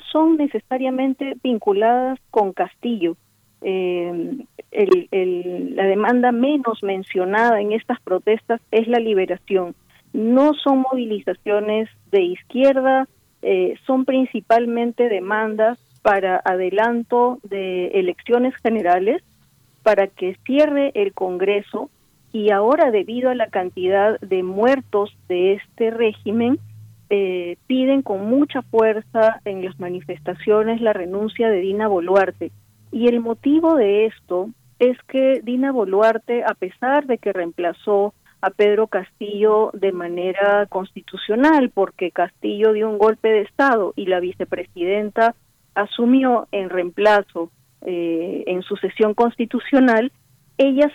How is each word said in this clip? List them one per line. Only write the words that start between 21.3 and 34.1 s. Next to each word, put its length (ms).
y 200
ahora, 400
debido 400
a 20
la 140
cantidad 720
de 240
muertos 720
de 260
este 360
régimen, 680
eh, 560
piden 380
con 260
mucha 320
fuerza 840
en 200
las 140
manifestaciones 1000
la 140
renuncia 560
de 100
Dina 280
Boluarte. 640
Y 160
el 120
motivo 580
de 280
esto 460